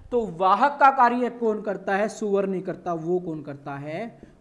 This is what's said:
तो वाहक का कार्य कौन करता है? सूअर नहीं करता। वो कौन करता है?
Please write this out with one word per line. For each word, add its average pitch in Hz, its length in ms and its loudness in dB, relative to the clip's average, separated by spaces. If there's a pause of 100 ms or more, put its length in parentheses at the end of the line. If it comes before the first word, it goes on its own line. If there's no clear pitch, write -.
(100)
तो 233 160 0
वाहक 196 540 2
का 269 100 10
कार्य 247 400 4
कौन 214 320 -2
करता 196 340 -4
है? 208 120 0
सूअर 196 380 0
नहीं 190 160 -4
करता। 180 300 -6
वो 170 280 -2
कौन 160 220 -8
करता 143 320 -12
है? 156 460 -10 (200)